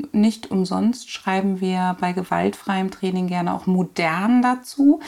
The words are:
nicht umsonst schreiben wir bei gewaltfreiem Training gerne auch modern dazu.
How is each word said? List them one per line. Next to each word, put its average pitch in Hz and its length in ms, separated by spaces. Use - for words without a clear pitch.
nicht 220 380
umsonst 190 600
schreiben 190 500
wir 185 400
bei 180 120
gewaltfreiem 190 800
Training 185 360
gerne 175 260
auch 185 140
modern 185 760
dazu. 277 640